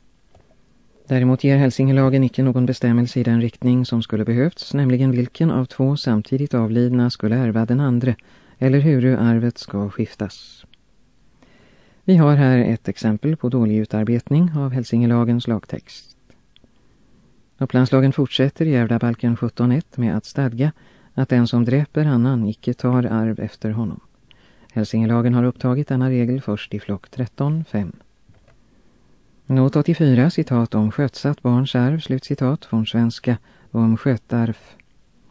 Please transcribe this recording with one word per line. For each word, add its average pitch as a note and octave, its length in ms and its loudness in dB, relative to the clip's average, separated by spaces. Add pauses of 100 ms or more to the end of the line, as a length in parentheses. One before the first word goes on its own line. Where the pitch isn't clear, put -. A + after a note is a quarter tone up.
(1080)
Däremot B2+ 360 2
ger C#3 140 4
Hälsingelagen C3+ 640 2
icke B2+ 200 0
någon B2+ 220 0
bestämmelse A#2+ 540 0
i A#2+ 40 -2
den A#2 180 2
riktning B2 440 0
som A#2 180 -2
skulle G#2+ 220 -4
behövts, A#2+ 480 -2
nämligen C3 380 2
vilken B2 400 -2
av B2+ 140 0
två C3+ 320 -2
samtidigt C3 560 -2
avlidna A#2+ 560 0
skulle A2 260 -2
ärva A2+ 300 0
den B2 140 0
andre, B2 360 0 (440)
eller C3 200 2
huru C3 380 2
arvet A#2 400 0
ska G2+ 320 -6
skiftas. - 760 -10 (1400)
Vi F#3 120 4
har D3 200 6
här C3 220 4
ett A#2 300 0
exempel A2+ 480 -2
på B2 140 -4
dålig A2+ 280 0
utarbetning A#2 800 0
av C#3 160 -2
Hälsingelagens A#2+ 760 0
lagtext. - 720 -8 (1400)
Upplandslagen C3 560 2
fortsätter C#3 520 -2
i D3+ 100 0
ärvdabalken A#2 640 0
sjutton A#2+ 340 -2
ett - 260 -4
med A2 200 -2
att - 80 -6
stadga C3+ 460 -2 (420)
att C3 160 -2
den B2 180 4
som A#2+ 180 0
dräper D3 400 0
annan B2 400 0
icke A2 280 -4
tar B2 300 0
arv A2 360 -2
efter G#2+ 300 -8
honom. G#2+ 300 -6 (720)
Hälsingelagen A2+ 600 0
har B2 100 2
upptagit B2+ 440 -2
denna C3 220 0
regel B2 320 0
först - 320 -8
i G#2 60 -8
flock - 300 -10
tretton C#3+ 560 -4
fem. G2+ 260 -6 (1600)
Not C3 280 0
åttiofyra, D3 540 2
citat A#2+ 460 -2
om G#2+ 160 0
skötsatt C#3+ 500 -4
barns B2 340 0
arv, C3 240 0
slutcitat, C3+ 640 -4
från A2 200 -2
svenska, A#2 520 -2 (340)
om A2+ 260 2
skötarv. A#2 600 -2 (720)